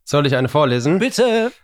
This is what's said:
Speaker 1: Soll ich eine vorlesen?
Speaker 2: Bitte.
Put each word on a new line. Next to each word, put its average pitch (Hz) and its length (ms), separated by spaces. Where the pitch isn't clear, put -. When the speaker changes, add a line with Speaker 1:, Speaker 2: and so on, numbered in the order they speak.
Speaker 1:
Soll 143 220
ich 135 100
eine 127 140
vorlesen? 143 480
Speaker 2:
Bitte. 226 540